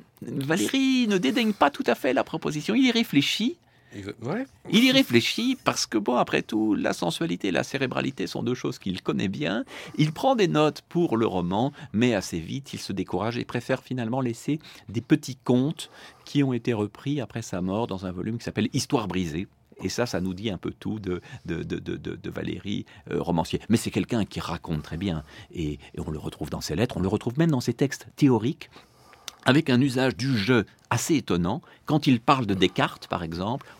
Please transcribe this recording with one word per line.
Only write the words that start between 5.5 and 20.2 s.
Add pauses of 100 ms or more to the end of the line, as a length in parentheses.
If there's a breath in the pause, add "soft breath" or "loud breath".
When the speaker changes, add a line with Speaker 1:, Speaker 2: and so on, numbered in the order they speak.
Speaker 1:
parce
que,
bon,
après
tout,
la
sensualité
et
la
cérébralité
sont
deux
choses
qu'il
connaît
bien. (340 loud breath)
Il
prend
des
notes
pour
le
roman, (200 loud breath)
mais
assez
vite,
il
se
décourage
et
préfère
finalement
laisser (300 loud breath)
des
petits
contes (360 loud breath)
qui
ont
été
repris
après
sa
mort
dans
un
volume
qui
s'appelle
Histoire
brisée. (340)
Et
ça,
ça